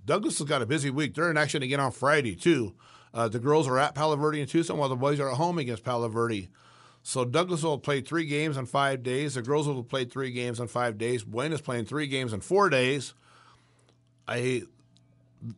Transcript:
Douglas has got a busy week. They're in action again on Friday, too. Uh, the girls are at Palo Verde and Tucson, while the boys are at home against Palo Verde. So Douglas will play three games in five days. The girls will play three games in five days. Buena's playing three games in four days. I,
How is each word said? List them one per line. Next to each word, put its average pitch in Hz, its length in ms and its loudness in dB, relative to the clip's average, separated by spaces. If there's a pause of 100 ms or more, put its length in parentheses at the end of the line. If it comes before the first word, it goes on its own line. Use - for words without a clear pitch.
Douglas 202 320 0
has 143 100 -4
got 143 140 2
a 107 60 0
busy 135 240 0
week. 135 240 -2
They're 165 160 2
in 151 60 2
action 147 260 0
again 139 160 0
on 131 120 2
Friday, 131 440 2
too. 127 400 2 (360)
Uh, 117 160 0
the 113 120 -2
girls 147 280 4
are 127 120 4
at 147 160 2
Palo 151 200 2
Verde 151 240 0
and 139 100 -4
Tucson, 165 280 2
while 143 120 0
the 131 60 0
boys 143 240 2
are 139 100 -2
at 127 80 -2
home 170 200 0
against 120 260 -4
Palo 120 240 0
Verde. 110 400 -2 (540)
So 127 240 -2
Douglas 160 380 0
will 151 160 0
play 139 220 -2
three 165 240 -2
games 147 300 -2
in 127 120 -6
five 139 340 0
days. 127 320 -2
The 123 80 -4
girls 147 260 0
will 131 160 -4
play 131 220 -2
three 131 260 -6
games 120 280 -4
in 120 80 -4
five 120 300 -2
days. 117 260 -2
Buena's 127 380 -4
playing 120 240 -4
three 147 200 -4
games 131 280 -4
in 95 80 -4
four 196 280 4
days. 131 460 2 (1120)
I, 120 360 -2 (960)